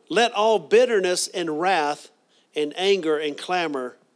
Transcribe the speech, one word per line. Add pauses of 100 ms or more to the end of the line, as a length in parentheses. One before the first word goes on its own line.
"Let
all
bitterness
and
wrath (460)
and
anger
and
clamor (180)